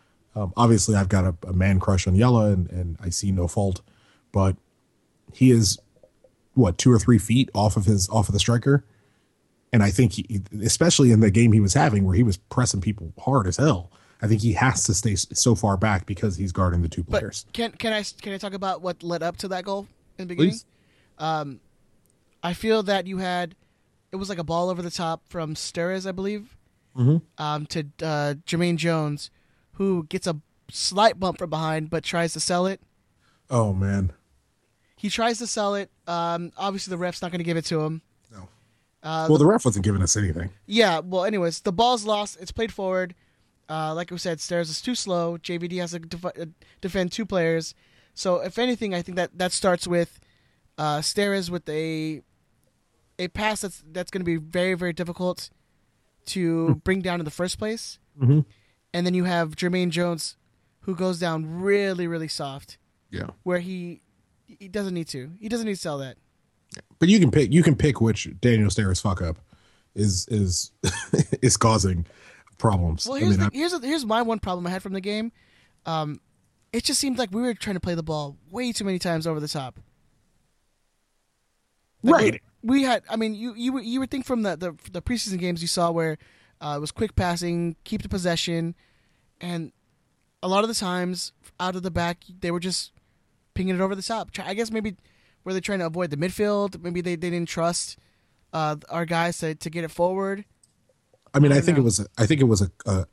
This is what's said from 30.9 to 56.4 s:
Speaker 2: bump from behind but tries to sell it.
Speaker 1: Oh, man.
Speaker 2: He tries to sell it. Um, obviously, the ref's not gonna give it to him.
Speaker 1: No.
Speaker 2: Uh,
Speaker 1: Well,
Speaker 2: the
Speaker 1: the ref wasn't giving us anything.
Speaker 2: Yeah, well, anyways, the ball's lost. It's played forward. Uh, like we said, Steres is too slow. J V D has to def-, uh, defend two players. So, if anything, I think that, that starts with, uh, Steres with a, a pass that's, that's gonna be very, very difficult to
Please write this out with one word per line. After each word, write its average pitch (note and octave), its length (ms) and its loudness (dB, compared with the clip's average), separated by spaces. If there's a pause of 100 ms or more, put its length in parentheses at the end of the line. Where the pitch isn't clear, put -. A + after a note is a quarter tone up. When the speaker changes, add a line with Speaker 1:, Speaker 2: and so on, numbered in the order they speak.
Speaker 2:
bump F#3 180 -2
from F3 120 -6
behind D#3 400 -4
but D#3+ 120 -4
tries E3+ 300 -2
to D#3 80 -8
sell F3+ 260 0
it. F#3+ 140 -4 (680)
Speaker 1:
Oh, A2+ 240 2
man. G2 400 0 (840)
Speaker 2:
He - 120 -6
tries A3+ 300 0
to A#3 80 -8
sell G3+ 300 -2
it. G3+ 160 -8 (160)
Um, E3+ 480 -4
obviously, G3 340 -6
the F#3 60 -6
ref's F3 260 -4
not F3+ 80 -6
gonna F3 140 -6
give E3 120 0
it E3 100 -4
to D#3 160 -2
him. D#3 200 -6 (300)
Speaker 1:
No. F#2 160 -18 (520)
Speaker 2:
Uh, D#3+ 280 -4
Speaker 1:
Well, D3+ 100 8
Speaker 2:
the C#3+ 60 8
Speaker 1:
the - 20 10
ref G#3+ 180 4
wasn't G2 200 0
giving G2 180 2
us - 140 0
anything. F#2 340 -2 (160)
Speaker 2:
Yeah, G3+ 320 2
well, F3+ 260 -2
anyways, F#3 360 -2
the G#3+ 120 -4
ball's A#3 320 2
lost. G#3 360 -2
It's F#3+ 100 -16
played A3+ 220 -6
forward. F#3 420 -4 (540)
Uh, D#3 260 -6
like E3+ 160 -8
we F3 80 -10
said, E3 200 -6
Steres E3+ 240 -4
is D#3+ 200 -8
too B3 140 -4
slow. E3+ 420 -4
J F3 200 -8
V F3 100 -6
D F3 80 -6
has F3 160 -6
to E3+ 80 -10
def-, E3+ 240 -14
uh, E3+ 220 -8 (340)
defend F#3 320 -2
two A3+ 120 -4
players. E3 520 -2 (380)
So, F3+ 260 0
if F#3 180 -8
anything, A#3 340 -2
I F3 100 -4
think F3+ 120 -10
that, F3 240 -4
that F3+ 140 -2
starts F3+ 340 2
with, F3 320 0 (600)
uh, D3 200 -2
Steres G3 500 -2
with F3 200 -8
a, D#3 540 -4 (1000)
a F3+ 80 -4
pass G#3+ 320 -2
that's, - 320 -10
that's F3+ 180 -8
gonna F#3+ 140 -6
be E3+ 120 0
very, F3+ 380 -2
very F3 180 -4
difficult F3+ 580 -6 (760)
to E3 400 0